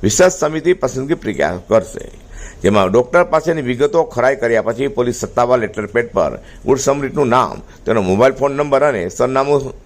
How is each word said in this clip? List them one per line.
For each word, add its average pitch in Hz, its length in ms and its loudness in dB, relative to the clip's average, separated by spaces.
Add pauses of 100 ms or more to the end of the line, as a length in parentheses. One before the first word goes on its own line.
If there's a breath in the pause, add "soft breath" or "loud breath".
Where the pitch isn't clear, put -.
વિશેષ 185 280 4
સમિતિ 160 420 0
પસંદગી 135 400 -4
પ્રક્રિયા 87 540 -4
કરશે, - 440 -2 (500 loud breath)
જેમાં 98 300 2
ડૉક્ટર 123 320 2
પાસેની 160 380 0
વિગતો 143 420 0
ખરાઈ 131 320 0
કર્યા 117 260 0
પછી 117 260 -2
પોલીસ 123 280 -2
સત્તાવાર 120 440 0
લેટર 107 260 -6
પેડ 117 260 -2
પર 76 260 -2 (280 loud breath)
ગુડ 131 140 2
સમરિટનું 139 480 0
નામ, 117 340 0 (240 loud breath)
તેનો 113 160 2
મોબાઈલ 104 320 4
ફોન 139 180 -2
નંબર 139 300 0
અને 110 280 0
સરનામું 131 640 0 (120)